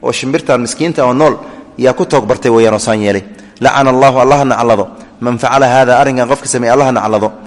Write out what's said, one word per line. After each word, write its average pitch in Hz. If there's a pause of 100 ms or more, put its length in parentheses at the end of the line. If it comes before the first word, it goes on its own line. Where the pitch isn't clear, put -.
oo 123
shimbirtan 131
miskiinta 151
oo 123
nool 139 (420)
yaa 127
ku 180
toog 135
bartay -
weeyaan, 113
oo 104
saan 110
yeelay. 101 (360)
Lacana 135
Allahu, 131
Allah 135
ha 143
naclado, 113 (320)
man 120
facala 131
haadha, 123
arrinkan 131
qofka 139
sameeyey, 120
Allah 139
ha 131
naclado. 107 (160)